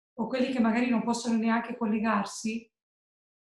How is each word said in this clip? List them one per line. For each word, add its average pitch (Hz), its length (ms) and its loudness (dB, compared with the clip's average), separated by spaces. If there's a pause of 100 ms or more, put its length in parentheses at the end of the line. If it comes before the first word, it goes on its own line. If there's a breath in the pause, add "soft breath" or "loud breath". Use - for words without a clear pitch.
(180)
o 226 100 -4
quelli 254 240 0
che 247 80 0
magari 233 300 4
non 226 140 2
possono 233 340 0
neanche 226 400 0
collegarsi, 220 920 -2 (800)